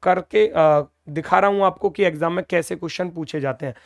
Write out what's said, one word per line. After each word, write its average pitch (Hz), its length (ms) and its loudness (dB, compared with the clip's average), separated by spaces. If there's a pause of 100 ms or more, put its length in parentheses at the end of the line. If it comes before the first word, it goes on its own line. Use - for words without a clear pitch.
करके, 185 460 2
अ, 151 340 4 (280)
दिखा 160 280 0
रहा 196 120 4
हूँ 202 140 0
आपको 190 260 0
कि 202 140 -2
एग्जाम 165 280 0
में 185 120 -4
कैसे 170 320 -2
क्वेश्चन 170 340 -8
पूछे 160 300 -8
जाते 139 260 -6
हैं। 123 80 -10 (120)